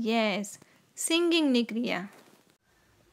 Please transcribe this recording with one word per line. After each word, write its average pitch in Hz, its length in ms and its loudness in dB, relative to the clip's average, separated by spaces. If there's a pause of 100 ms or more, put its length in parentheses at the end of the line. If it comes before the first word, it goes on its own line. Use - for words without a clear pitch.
યસ, 214 560 -2 (380)
સિંગિંગની 330 680 2
ક્રિયા. 202 460 -6 (1040)